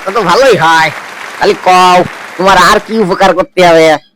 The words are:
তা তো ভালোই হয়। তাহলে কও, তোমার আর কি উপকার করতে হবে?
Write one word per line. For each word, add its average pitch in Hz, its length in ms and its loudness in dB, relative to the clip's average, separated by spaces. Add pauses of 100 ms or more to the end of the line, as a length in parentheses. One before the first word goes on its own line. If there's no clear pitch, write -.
তা 190 60 -6
তো 220 120 -4
ভালোই 202 340 2
হয়। 160 340 0 (480)
তাহলে 190 160 -2
কও, 185 420 2 (400)
তোমার 190 220 2
আর 180 200 2
কি 208 200 -8
উপকার 190 360 0
করতে 180 320 -4
হবে? 165 200 4 (300)